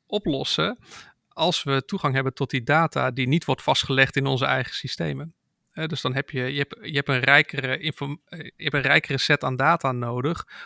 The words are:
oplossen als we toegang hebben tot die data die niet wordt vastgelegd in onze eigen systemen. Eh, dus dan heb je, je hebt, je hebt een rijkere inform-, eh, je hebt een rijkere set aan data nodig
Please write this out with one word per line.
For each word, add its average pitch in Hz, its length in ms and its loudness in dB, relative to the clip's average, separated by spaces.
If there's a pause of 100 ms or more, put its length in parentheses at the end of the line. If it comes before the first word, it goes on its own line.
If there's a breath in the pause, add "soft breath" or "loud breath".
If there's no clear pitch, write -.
oplossen 175 720 -2 (520 loud breath)
als 170 340 0
we 135 220 0
toegang 151 280 -2
hebben 135 200 0
tot - 160 -4
die 123 140 -2
data 147 480 2
die 123 160 0
niet 147 180 2
wordt - 160 0
vastgelegd 135 540 2
in 139 100 0
onze 135 200 0
eigen 131 300 0
systemen. 147 580 -6 (420)
Eh, 160 120 -6
dus 156 140 -6
dan 127 120 -2
heb 135 160 -4
je, 131 120 -6
je 139 160 -4
hebt, - 240 -4
je 151 140 -8
hebt 139 140 -2
een 131 100 2
rijkere 135 580 2
inform-, 147 480 -6
eh, 165 140 -16
je - 140 -16 (100)
hebt 156 100 -2
een 139 80 2
rijkere 139 360 2
set - 260 2
aan 131 120 0
data 139 360 2
nodig 123 560 -4 (180 loud breath)